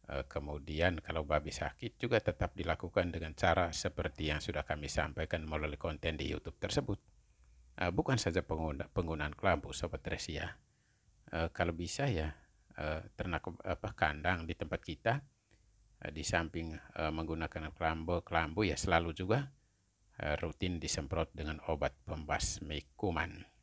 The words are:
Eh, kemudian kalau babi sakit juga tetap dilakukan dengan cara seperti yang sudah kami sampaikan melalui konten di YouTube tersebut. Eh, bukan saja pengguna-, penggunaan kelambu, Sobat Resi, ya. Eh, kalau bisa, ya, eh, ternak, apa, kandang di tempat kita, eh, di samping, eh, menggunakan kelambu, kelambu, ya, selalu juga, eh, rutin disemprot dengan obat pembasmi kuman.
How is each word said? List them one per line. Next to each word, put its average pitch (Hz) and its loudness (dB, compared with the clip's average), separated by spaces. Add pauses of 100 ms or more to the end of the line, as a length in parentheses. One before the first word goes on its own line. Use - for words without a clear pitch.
Eh, 69 -4
kemudian 76 0
kalau 82 -2
babi 76 2
sakit - -6
juga 123 4
tetap - 0
dilakukan 87 0
dengan 82 -4
cara 85 6
seperti - -2
yang 76 -2
sudah 73 -2
kami 73 -2
sampaikan 78 0
melalui 76 -2
konten 80 -2
di 76 -2
YouTube - -6
tersebut. 101 0 (800)
Eh, 90 2
bukan 131 4
saja 87 4
pengguna-, 78 -2
penggunaan 80 0
kelambu, 85 4
Sobat - -4
Resi, 92 -4
ya. 87 -4 (840)
Eh, 82 2
kalau 87 2
bisa, 90 -2
ya, 78 0 (380)
eh, 78 -2 (100)
ternak, 85 -2 (160)
apa, - -4
kandang 82 0
di - -4
tempat - -4
kita, 139 0 (800)
eh, - -4
di 76 -6
samping, 82 0
eh, 78 -4
menggunakan 80 -4
kelambu, 82 0
kelambu, 82 2
ya, 73 2
selalu 85 4
juga, 117 0 (640)
eh, 76 0
rutin 87 -2
disemprot 78 0
dengan 78 -4 (140)
obat 73 2 (100)
pembasmi 76 -4
kuman. 85 -2 (240)